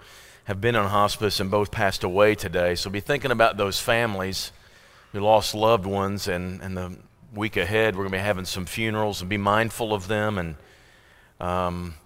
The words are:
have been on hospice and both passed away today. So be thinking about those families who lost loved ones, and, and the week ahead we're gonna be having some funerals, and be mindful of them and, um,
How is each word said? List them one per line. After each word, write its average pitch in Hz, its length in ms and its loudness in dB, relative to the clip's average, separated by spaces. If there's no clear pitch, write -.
have 98 160 -6
been 117 160 2
on 101 140 4
hospice 104 500 2
and 95 100 -2
both 104 220 2
passed 101 320 0
away 104 320 4
today. 90 400 0
So 98 140 -4
be 101 100 -4
thinking 139 320 -2
about 113 240 4
those 101 240 0
families 101 720 -2
who 101 80 -6
lost 107 340 4
loved 107 300 4
ones, 98 420 -2
and, 92 340 -4
and 95 140 -8
the 90 220 -8
week 104 220 -4
ahead 104 400 2
we're 98 80 -4
gonna 95 140 -4
be 92 40 -4
having 98 220 0
some 90 220 -6
funerals, 107 560 -2
and 90 80 -8
be 104 80 -2
mindful 107 560 0
of 95 160 -2
them 107 280 0
and, 85 180 -6
um, 87 540 -4